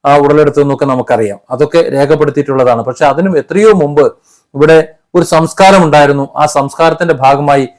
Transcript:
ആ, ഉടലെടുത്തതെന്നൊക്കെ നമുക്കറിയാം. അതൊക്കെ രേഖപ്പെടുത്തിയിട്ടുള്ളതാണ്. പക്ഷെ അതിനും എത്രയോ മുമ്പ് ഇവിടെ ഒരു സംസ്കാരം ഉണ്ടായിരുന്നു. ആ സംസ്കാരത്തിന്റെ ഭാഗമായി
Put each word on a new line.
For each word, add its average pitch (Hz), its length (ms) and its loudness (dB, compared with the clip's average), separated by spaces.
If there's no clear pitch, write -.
ആ, - 20 2
ഉടലെടുത്തതെന്നൊക്കെ 143 680 0
നമുക്കറിയാം. 113 460 -4
അതൊക്കെ 147 260 -2
രേഖപ്പെടുത്തിയിട്ടുള്ളതാണ്. 139 920 0
പക്ഷെ 127 240 -4
അതിനും 180 280 -2
എത്രയോ 208 300 0
മുമ്പ് 143 220 0
ഇവിടെ 156 220 4
ഒരു 170 80 2
സംസ്കാരം 190 520 2
ഉണ്ടായിരുന്നു. 143 380 2
ആ 151 40 2
സംസ്കാരത്തിന്റെ 160 560 -2
ഭാഗമായി 139 400 2